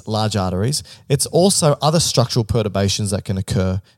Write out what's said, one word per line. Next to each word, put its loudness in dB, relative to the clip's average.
large -2
arteries. -2
It's 0
also 4
other 2
structural 0
perturbations 0
that -4
can -4
occur -2